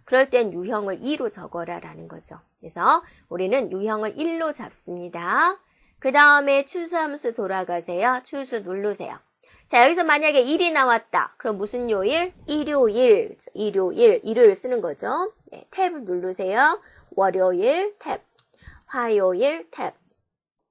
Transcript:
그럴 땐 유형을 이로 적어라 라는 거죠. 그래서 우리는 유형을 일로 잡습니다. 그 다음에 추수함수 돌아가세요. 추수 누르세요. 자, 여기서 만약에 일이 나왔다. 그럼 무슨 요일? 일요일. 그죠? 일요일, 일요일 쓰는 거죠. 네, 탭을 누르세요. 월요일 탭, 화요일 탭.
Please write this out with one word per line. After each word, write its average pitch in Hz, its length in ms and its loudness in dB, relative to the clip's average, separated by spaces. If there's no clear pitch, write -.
그럴 262 260 2
땐 240 220 2
유형을 196 500 -6
이로 269 280 -4
적어라 170 500 -12
라는 160 280 -18
거죠. 165 300 -20
그래서 202 420 0
우리는 185 440 -2
유형을 214 460 -6
일로 330 340 -4
잡습니다. 180 1080 -4
그 269 140 -2
다음에 285 520 6
추수함수 320 680 -6
돌아가세요. 185 920 -2
추수 262 360 -8
누르세요. 196 580 -8
자, 247 180 6
여기서 339 200 4
만약에 302 360 4
일이 330 300 0
나왔다. 240 680 0
그럼 214 220 -6
무슨 233 320 -6
요일? 269 420 0
일요일. 254 840 2
그죠? - 220 -18
일요일, 196 720 2
일요일 220 320 6
쓰는 247 260 -4
거죠. 214 520 -4
네, - 200 -20
탭을 349 340 -2
누르세요. 190 760 0
월요일 190 880 0
탭, - 220 -8
화요일 233 840 0
탭. - 220 -8